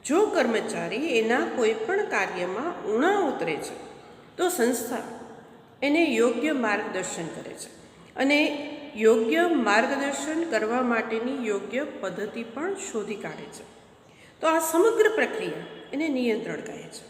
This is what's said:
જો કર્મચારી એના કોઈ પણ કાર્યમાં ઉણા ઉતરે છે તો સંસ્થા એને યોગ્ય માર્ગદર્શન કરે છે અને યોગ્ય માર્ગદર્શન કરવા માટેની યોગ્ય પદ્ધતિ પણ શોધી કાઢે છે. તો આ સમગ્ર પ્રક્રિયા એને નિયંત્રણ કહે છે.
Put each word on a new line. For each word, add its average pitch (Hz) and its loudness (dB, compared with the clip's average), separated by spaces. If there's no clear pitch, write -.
જો 294 2
કર્મચારી 220 0
એના 233 2
કોઈ 220 2
પણ 392 0
કાર્યમાં 190 -2
ઉણા 302 2
ઉતરે 170 -2
છે - -10
તો 339 -2
સંસ્થા 247 -2
એને 285 4
યોગ્ય 247 2
માર્ગદર્શન 202 -2
કરે - -12
છે - -14
અને 285 4
યોગ્ય 233 6
માર્ગદર્શન 269 2
કરવા 226 0
માટેની 233 0
યોગ્ય 208 -2
પદ્ધતિ 202 -6
પણ 302 -6
શોધી 208 -6
કાઢે 156 -10
છે. - -16
તો - -8
આ 320 4
સમગ્ર 381 4
પ્રક્રિયા 180 -2
એને 302 -2
નિયંત્રણ 226 -2
કહે - -10
છે. - -18